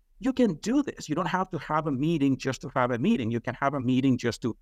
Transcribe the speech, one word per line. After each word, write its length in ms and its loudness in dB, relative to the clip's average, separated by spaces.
You 120 0
can 220 2
do 280 0
this. 260 -10
You 80 -2
don't 100 0
have 240 -2
to 80 -6
have 300 -2
a 40 0
meeting 460 2
just 240 -6
to 120 -10
have 180 2
a 60 0
meeting. 340 0
You 80 -2
can 140 -6
have 200 0
a 60 -4
meeting 360 4
just 260 -4
to 200 -2